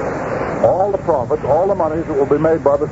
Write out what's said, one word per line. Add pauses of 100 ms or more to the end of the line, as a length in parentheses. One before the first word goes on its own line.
(640)
All
the
profits,
all
the
monies
that
will
be
made
by
the